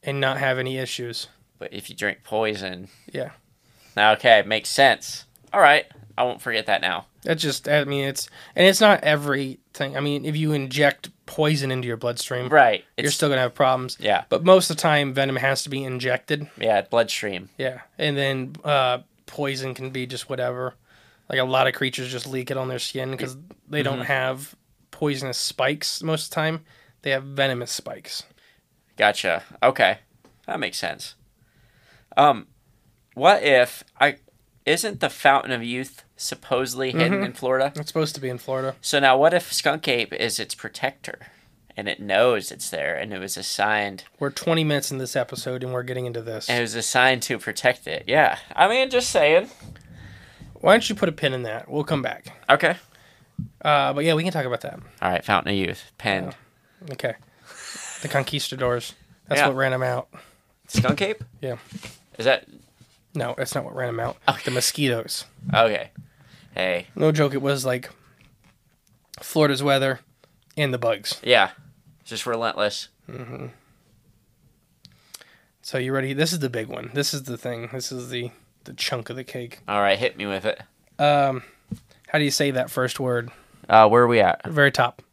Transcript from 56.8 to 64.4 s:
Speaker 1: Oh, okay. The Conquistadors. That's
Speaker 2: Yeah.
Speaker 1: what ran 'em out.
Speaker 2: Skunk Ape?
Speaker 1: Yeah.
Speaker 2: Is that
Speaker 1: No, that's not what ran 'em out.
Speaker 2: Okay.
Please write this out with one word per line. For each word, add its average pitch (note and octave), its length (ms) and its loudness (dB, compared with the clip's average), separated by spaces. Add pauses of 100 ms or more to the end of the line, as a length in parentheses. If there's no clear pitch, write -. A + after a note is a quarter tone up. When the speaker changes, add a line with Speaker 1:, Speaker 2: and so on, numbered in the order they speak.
Speaker 1:
Oh, C3+ 40 -10
okay. A#2+ 220 -6 (840)
The D3+ 60 -8
Conquistadors. C3 840 -4 (340)
That's C#3+ 140 2
Speaker 2:
Yeah. C#3+ 60 4
Speaker 1:
what C3 100 0
ran C3+ 160 2
'em B2+ 100 -2
out. B2+ 240 -4 (600)
Speaker 2:
Skunk - 340 0
Ape? G#3 220 -4 (180)
Speaker 1:
Yeah. B2+ 160 -6 (600)
Speaker 2:
Is A2+ 80 -4
that C3 200 2 (680)
Speaker 1:
No, A#2+ 240 -4
that's C3 180 -6
not B2+ 80 -4
what - 120 -12
ran B2+ 140 -6
'em A#2 100 -8
out. A#2+ 180 -6 (100)
Speaker 2:
Okay. - 180 -2